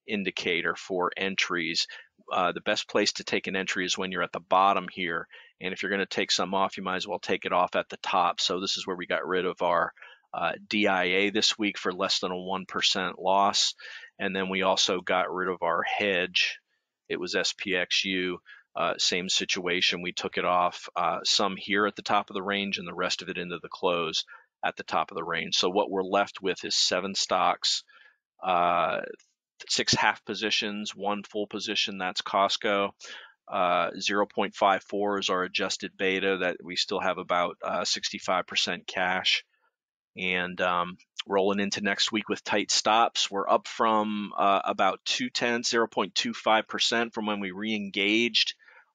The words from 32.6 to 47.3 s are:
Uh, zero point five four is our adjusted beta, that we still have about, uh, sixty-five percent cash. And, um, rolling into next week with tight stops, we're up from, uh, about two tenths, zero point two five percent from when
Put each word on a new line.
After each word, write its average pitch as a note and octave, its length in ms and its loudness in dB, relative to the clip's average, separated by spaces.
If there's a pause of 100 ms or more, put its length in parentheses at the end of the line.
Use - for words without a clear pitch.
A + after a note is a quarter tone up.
Uh, F2+ 380 2 (100)
zero G2+ 260 2
point G2+ 300 -2
five F#2+ 280 4
four G2+ 360 -2
is F#2+ 100 -2
our F#2 140 0
adjusted F#2+ 540 -4
beta, F#2+ 420 2
that F2+ 240 -2
we F2 140 -8
still F#2+ 240 -2
have F2+ 160 0
about, F2 440 0
uh, F2+ 220 -2
sixty-five F#2+ 640 -2
percent - 400 -2
cash. F#2 560 0 (760)
And, F2+ 420 -2
um, F2+ 380 0 (280)
rolling G2 360 2
into G2+ 180 -2
next G2 320 0
week A2 160 -2
with - 160 -4
tight - 260 0
stops, - 600 2
we're G2 160 -2
up G#2+ 180 2
from, G#2+ 720 0
uh, G2 280 4
about G2+ 400 2
two B2 240 -2
tenths, A#2+ 400 0
zero A#2 180 4
point G2+ 280 -2
two A#2 180 0
five A2 340 4
percent A#2 460 0
from G#2+ 140 -4
when G#2 120 0